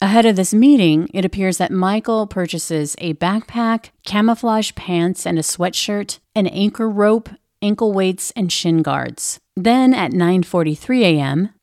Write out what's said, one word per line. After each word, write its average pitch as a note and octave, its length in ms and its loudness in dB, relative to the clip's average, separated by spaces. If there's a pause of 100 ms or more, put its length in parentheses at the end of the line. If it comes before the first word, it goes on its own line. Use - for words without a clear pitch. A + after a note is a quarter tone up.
Ahead G#3+ 240 4
of G#3+ 100 2
this F#3 160 -2
meeting, G#3 600 4
it F#3+ 100 -2
appears F#3+ 320 -2
that - 160 -2
Michael G#3 540 0
purchases E3 720 -6
a D#3+ 160 -6
backpack, A3+ 800 -4 (120)
camouflage A3 680 0
pants F3 500 -2
and E3 140 -2
a D#3 40 -2
sweatshirt, G3+ 760 -4 (160)
an G3+ 140 2
anchor G#3 420 -2
rope, G#3+ 400 2 (320)
ankle G#3 320 0
weights, F#3+ 420 -2
and F#3 160 -2
shin E3 300 2
guards. C3+ 580 -6 (160)
Then B3+ 360 4
at G3+ 200 0
nine F3+ 320 2
forty-three F3+ 600 0
A D#3+ 140 4
M, C#3+ 320 0 (120)